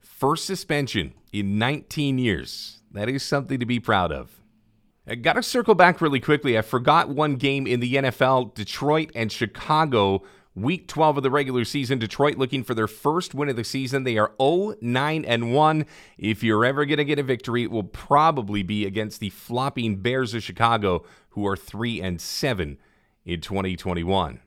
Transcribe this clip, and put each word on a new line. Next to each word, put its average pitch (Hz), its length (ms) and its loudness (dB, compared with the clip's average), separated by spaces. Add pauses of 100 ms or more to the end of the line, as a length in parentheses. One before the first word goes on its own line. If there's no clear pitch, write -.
First - 440 -2
suspension 143 680 -4 (180)
in 101 260 -2
nineteen 139 600 -2
years. 92 720 -4
That 104 180 -6
is 135 140 -4
something 135 380 -4
to 120 60 -2
be 120 120 0
proud 95 320 2
of. - 320 -10 (640)
I 113 80 -8
gotta 165 300 0
circle 220 320 2
back 180 240 8
really 147 180 2
quickly. 127 400 2
I 110 40 2
forgot 147 460 2
one 143 280 0
game 135 320 0
in 123 100 2
the 123 180 -2
N 135 80 2
F - 160 0
L, 131 260 4
Detroit 147 680 -2
and 113 160 -2
Chicago. 117 920 0 (320)
Week 131 320 -4
twelve 151 300 2
of 139 40 -2
the 131 80 2
regular 127 340 0
season, 135 360 -2
Detroit 131 360 0
looking 131 280 -2
for 123 100 -4
their 110 140 0
first 165 440 -2
win 143 160 -2
of 131 60 -2
the 113 80 -4
season. 135 400 -4
They 120 160 0
are 107 220 2
oh 175 400 2
nine 135 440 -2
and 117 300 0
one. 156 320 4 (300)
If 107 260 -2
you're 110 220 4
ever 139 200 2
gonna 147 200 0
get 143 160 0
a - 20 -2
victory, 120 400 -2
it - 80 -4
will 110 140 -2
probably 123 800 2
be 104 220 -2
against 104 340 -6
the 101 100 -6
flopping 120 680 -4
Bears 120 360 -2
of 110 80 -4
Chicago, 101 640 2 (240)
who 101 180 -4
are 98 100 0
three 110 440 -6
and 90 200 -4
seven 90 580 -4 (460)
in 85 160 -4
twenty 95 360 -4
twenty-one. 87 720 -2